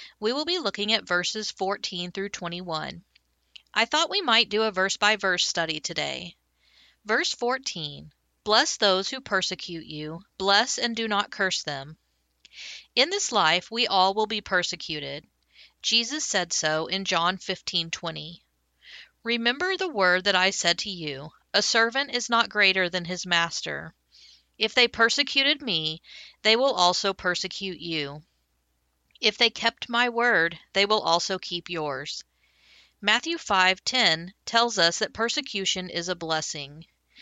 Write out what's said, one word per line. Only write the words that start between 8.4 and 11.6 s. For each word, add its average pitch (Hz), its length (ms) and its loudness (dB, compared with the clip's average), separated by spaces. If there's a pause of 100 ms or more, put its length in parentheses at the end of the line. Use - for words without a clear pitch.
"Bless 226 360 2
those 196 320 2
who 262 100 -6
persecute 180 640 -4
you, 156 380 -10 (160)
bless 196 400 4
and 233 180 -2
do 226 100 -2
not 208 240 0
curse 190 320 -2